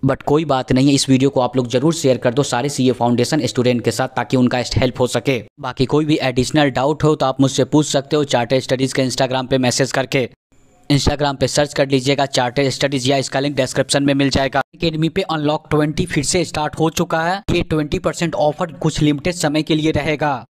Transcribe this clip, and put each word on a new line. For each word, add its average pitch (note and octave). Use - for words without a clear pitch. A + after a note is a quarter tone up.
But C3+
कोई D3+
बात C3
नहीं C3
है, C#3+
इस -
वीडियो C3+
को C3+
आप B2
लोग B2
जरूर B2+
शेयर C3
कर A#2+
दो C#3
सारे C3
सीए B2+
फाउंडेशन A#2+
स्टूडेंट A#2+
के A#2
साथ, C3
ताकि A#2+
उनका B2
हेल्प C3
हो B2+
सके। -
बाकी B2+
कोई D3+
भी D#3
एडिशनल C3
डाउट C3
हो D#3
तो C#3+
आप C3
मुझसे C3+
पूछ D3+
सकते C#3+
हो D3+
चार्टर्ड B2
स्टडीज C3
के C3
Instagram C3
पे C3+
मैसेज B2
करके। C3
Instagram C#3+
पे C3
सर्च D3
कर C#3
लीजिएगा C3+
चार्टर्ड C3
स्टडीज C3+
या C#3
इसका C3+
लिंक C#3+
डिस्क्रिप्शन C3+
में C#3+
मिल C#3
जाएगा। C3+
Academy D#3+
पे F#3+
अनलॉक D3+
ट्वेंटी D3+
फिर E3+
से F3
स्टार्ट -
हो D#3+
चुका E3
है। F#3
ये F3
ट्वेंटी D#3
परसेंट E3
ऑफर D3+
कुछ -
लिमिटेड D3
समय D3+
के D#3+
लिए D#3
रहेगा। D3